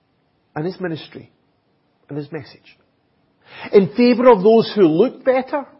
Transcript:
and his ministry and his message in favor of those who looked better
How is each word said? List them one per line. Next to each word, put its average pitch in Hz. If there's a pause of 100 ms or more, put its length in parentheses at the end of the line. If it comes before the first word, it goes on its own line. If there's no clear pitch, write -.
(560)
and 151
his 185
ministry 156 (800)
and 143
his 147
message - (920)
in 196
favor 247
of 196
those 220
who 202
looked 170
better 262 (140)